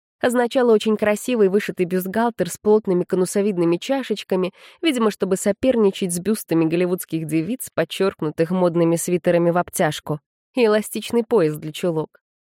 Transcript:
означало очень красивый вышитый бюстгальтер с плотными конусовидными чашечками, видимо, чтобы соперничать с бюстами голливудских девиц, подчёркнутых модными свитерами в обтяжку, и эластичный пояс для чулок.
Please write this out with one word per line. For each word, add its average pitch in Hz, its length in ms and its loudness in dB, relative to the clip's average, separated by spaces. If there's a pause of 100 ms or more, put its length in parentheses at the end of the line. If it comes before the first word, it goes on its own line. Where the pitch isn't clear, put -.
(200)
означало 240 520 2
очень 214 240 2
красивый 208 520 2
вышитый 180 380 0
бюстгальтер 185 640 -2
с - 60 -10
плотными 208 480 2
конусовидными 180 720 0
чашечками, 202 760 -4 (300)
видимо, 247 300 0
чтобы 190 240 -2
соперничать 202 760 0
с 175 60 -4
бюстами 170 460 0
голливудских 170 640 -2
девиц, 165 460 -4
подчёркнутых 165 800 -2
модными 170 460 2
свитерами 170 540 0
в 170 80 0
обтяжку, 156 600 -4 (360)
и 247 100 4
эластичный 214 580 0
пояс 165 360 2
для 156 120 -10
чулок. 156 500 -6 (400)